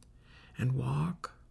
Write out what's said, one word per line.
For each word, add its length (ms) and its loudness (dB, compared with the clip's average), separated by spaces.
and 140 2
walk 600 0